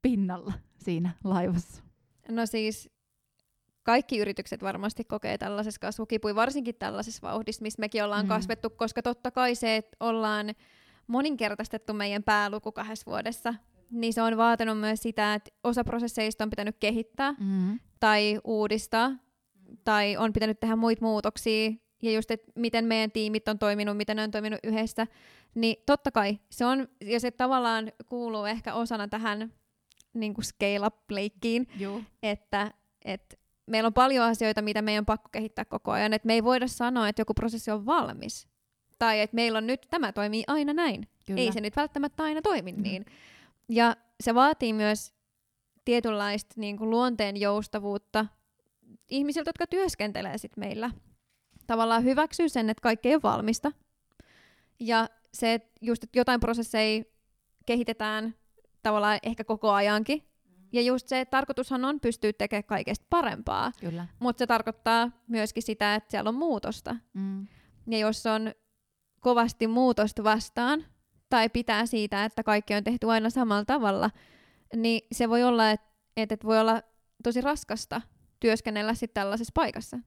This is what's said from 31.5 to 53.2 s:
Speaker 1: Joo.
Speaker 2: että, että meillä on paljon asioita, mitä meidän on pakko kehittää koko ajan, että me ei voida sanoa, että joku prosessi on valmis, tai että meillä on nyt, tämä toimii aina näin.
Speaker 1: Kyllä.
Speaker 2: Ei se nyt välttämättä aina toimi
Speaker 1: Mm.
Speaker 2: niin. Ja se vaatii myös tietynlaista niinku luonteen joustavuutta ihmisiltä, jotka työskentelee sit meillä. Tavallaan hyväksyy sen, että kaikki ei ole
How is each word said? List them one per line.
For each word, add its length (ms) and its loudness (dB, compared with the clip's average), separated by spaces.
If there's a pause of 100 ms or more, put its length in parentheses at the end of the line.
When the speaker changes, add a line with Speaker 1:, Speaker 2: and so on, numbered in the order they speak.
Speaker 1:
Joo. 220 -8 (220)
Speaker 2:
että, 480 -4 (340)
että 320 -10 (300)
meillä 200 2
on 80 2
paljon 300 6
asioita, 380 2
mitä 200 -2
meidän 200 0
on 40 -2
pakko 260 -2
kehittää 320 -6
koko 280 -6
ajan, 200 2
että 140 -2
me 80 4
ei 100 4
voida 240 4
sanoa, 400 0
että 120 -2
joku 140 0
prosessi 360 -2
on 160 -4
valmis, 640 -2 (500)
tai 220 2
että 140 0
meillä 240 2
on 80 -2
nyt, 240 -2
tämä 220 0
toimii 340 -2
aina 260 0
näin. 360 -2 (180)
Speaker 1:
Kyllä. 140 -2
Speaker 2:
Ei 120 2
se 80 -4
nyt 160 -4
välttämättä 460 -2
aina 200 -2
toimi 300 0
Speaker 1:
Mm. 100 -6
Speaker 2:
niin. 240 -6 (600)
Ja 280 4 (260)
se 120 2
vaatii 380 4
myös 420 0 (720)
tietynlaista 720 0
niinku 340 -4
luonteen 460 0
joustavuutta 920 -2 (840)
ihmisiltä, 380 -2
jotka 180 -4
työskentelee 720 -2
sit 180 -14
meillä. 340 -6 (760)
Tavallaan 380 2
hyväksyy 440 2
sen, 220 0
että 120 -4
kaikki 260 2
ei 60 8
ole 80 4